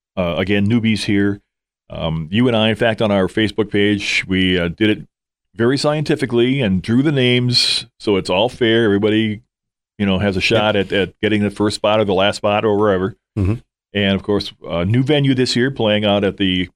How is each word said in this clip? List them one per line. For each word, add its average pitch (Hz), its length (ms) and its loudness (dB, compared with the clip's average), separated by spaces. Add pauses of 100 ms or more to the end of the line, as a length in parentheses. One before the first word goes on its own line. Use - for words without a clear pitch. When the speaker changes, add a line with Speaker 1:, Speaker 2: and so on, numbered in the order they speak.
(160)
Speaker 1:
uh, 87 220 -4
again, 101 280 0
newbies 110 380 0
here. 101 360 0 (500)
Um, 80 420 -6
you 123 160 2
and 117 80 2
I, 110 140 2
in 107 60 0
fact, 113 260 0
on 104 100 0
our 95 160 2
Facebook 107 420 -2
page, 101 560 0
we, 92 320 0
uh, 87 100 -2
did 104 220 0
it - 160 -4 (480)
very 120 240 0
scientifically 139 800 0
and 95 220 0
drew 120 200 2
the 156 100 0
names, 123 760 0 (140)
so 104 160 0
it's 90 140 -2
all 101 180 2
fair. 117 360 2
Everybody, 107 580 0 (560)
you 104 80 -2
know, 95 120 2
has 98 180 -2
a 90 40 -2
shot 107 340 2
Speaker 2:
Yep. 98 120 0
Speaker 1:
at, - 60 -12
at 92 280 -2
getting 104 220 0
the 104 80 0
first 104 260 -2
spot 107 240 0
or 107 40 0
the 98 100 0
last 98 220 0
spot 104 280 0
or 104 120 2
wherever. 98 400 0 (220)
Speaker 2:
Mm-hmm. 101 160 0 (400)
Speaker 1:
And, 98 220 2
of 95 80 -6
course, 101 280 -2 (140)
a 85 180 -4
new 117 180 2
venue 139 320 0
this 123 220 0
year, 127 140 0
playing 107 340 0
out 101 200 2
at 95 140 -2
the 90 380 -2